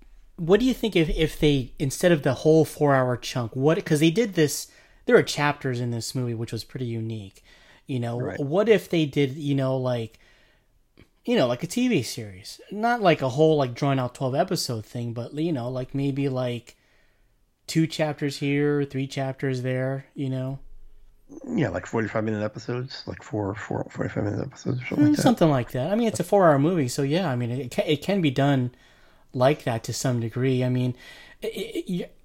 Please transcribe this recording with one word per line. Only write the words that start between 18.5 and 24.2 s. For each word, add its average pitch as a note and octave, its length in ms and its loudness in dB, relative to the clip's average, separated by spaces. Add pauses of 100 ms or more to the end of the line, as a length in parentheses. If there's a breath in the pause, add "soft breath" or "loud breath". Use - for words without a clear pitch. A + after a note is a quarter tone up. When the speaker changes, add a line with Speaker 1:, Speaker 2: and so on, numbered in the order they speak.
Speaker 1:
three C3+ 220 -4
chapters C3 540 -4
there, C3 440 -4 (100)
you C#3 140 -4
know? C3 280 -4 (880)
Speaker 2:
Yeah, F#3+ 220 0
like F2+ 160 -6
forty-five A2 380 -2
minute G#2+ 200 -2
episodes, B2 600 -6
like - 160 -10
four, G#2 320 -4
four, - 380 -6
forty-five - 320 -4